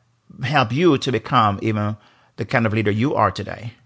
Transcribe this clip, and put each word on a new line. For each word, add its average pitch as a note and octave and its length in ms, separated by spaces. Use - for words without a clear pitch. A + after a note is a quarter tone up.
help B2 300
you D3+ 240
to B2+ 160
become A2 480
even G#2+ 340
the A#2 100
kind A#2 200
of G#2 80
leader G#2+ 180
you A2 240
are G2+ 160
today? G2+ 400